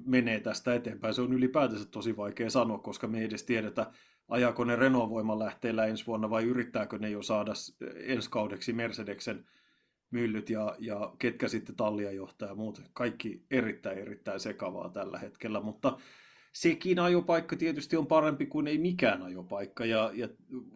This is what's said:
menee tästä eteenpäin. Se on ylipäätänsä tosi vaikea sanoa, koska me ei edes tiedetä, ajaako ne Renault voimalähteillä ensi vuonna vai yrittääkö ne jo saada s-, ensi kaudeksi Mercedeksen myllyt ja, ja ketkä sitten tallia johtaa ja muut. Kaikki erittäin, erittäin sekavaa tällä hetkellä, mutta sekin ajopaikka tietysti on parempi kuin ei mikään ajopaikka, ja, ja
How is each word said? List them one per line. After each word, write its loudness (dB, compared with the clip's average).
menee 4
tästä 0
eteenpäin. -2
Se 0
on 2
ylipäätänsä 4
tosi -4
vaikea -4
sanoa, 2
koska -8
me -2
ei 0
edes -6
tiedetä, 0
ajaako 2
ne 2
Renault 6
voimalähteillä 0
ensi -2
vuonna 0
vai 2
yrittääkö 0
ne -4
jo -4
saada 0
s-, -12
ensi -4
kaudeksi -2
Mercedeksen -6
myllyt -2
ja, -2
ja -6
ketkä 0
sitten -4
tallia 0
johtaa -10
ja -10
muut. -8
Kaikki -4
erittäin, 0
erittäin -8
sekavaa -6
tällä -8
hetkellä, -6
mutta -2
sekin 2
ajopaikka 4
tietysti 0
on 2
parempi 6
kuin 0
ei 2
mikään 4
ajopaikka, -6
ja, 4
ja -4